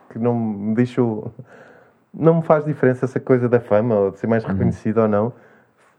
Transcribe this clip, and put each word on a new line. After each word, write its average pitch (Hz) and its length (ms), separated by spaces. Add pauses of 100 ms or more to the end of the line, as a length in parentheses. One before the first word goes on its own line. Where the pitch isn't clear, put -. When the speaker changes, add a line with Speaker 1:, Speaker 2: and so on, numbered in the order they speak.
(120)
Speaker 1:
que - 80
não 120 180
me 107 380
deixou, 120 560 (800)
não 160 220
me 165 60
faz 156 240
diferença 127 400
essa 123 160
coisa 123 260
da 117 140
fama, 113 340
ou 98 160
de 92 80
ser 110 80
mais 113 160
Speaker 2:
Uhum. - 80
Speaker 1:
reconhecido 101 460
ou 110 100
não. 107 240 (680)